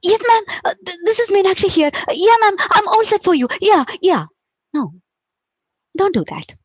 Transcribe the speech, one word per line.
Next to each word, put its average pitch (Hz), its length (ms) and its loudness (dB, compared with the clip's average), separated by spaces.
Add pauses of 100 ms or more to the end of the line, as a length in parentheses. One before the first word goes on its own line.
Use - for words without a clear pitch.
Yes, 427 240 2
ma'am, 453 160 4 (220)
uh, - 80 -2 (120)
th-, 349 200 -10
this 427 140 0
is 466 120 -2
Meenakshi 381 400 2
here. 302 220 2
Uh, - 200 -6
yeah, 392 280 4
ma'am, 415 180 2
I'm - 280 0
all 427 160 2
set 415 200 -2
for 359 120 2
you. 254 120 0 (140)
Yeah, 381 240 2 (160)
yeah. 311 240 0 (480)
No, 233 200 -4 (1040)
don't 381 160 0
do 214 160 -2
that. - 240 -16 (120)